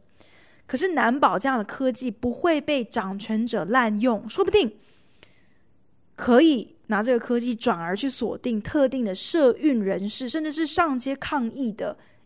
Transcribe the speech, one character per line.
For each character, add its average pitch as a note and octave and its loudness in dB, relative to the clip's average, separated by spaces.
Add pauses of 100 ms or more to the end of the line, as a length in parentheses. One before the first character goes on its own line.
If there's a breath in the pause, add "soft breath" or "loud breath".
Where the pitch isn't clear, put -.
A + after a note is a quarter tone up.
(680 soft breath)
可 - -4
是 D#4+ 0
难 C4 2
保 G3 4
这 C4+ -2
样 C4+ 0
的 A3 -2
科 C4 -2
技 B3 -6
不 A#3+ -4
会 D#4+ 2
被 D4 -2
掌 F#3+ -6
权 A3 -4
者 G3+ -4
滥 G#3+ 0
用， A#3 0
说 F4+ 0
不 F#4 2
定 F#4+ 4 (1400 soft breath)
可 B3 6
以 D4 2 (120)
拿 G#3 0
这 A#3+ 0
个 A#3+ 4
科 A#3+ -2
技 A#3+ -2
转 G#3+ 0
而 E3+ -4
去 C#4 -4
锁 - -4
定 A3+ -2
特 C4+ 2
定 B3+ -2
的 F#3+ -4
社 C4+ 2
运 B3 2
人 F#3+ -2
士， B3 -8
甚 D#4 -4
至 D#4 -4
是 D4+ -2
上 D4 0
街 C4+ -4
抗 C4+ -4
议 B3 -4
的 F#3+ -6 (300 soft breath)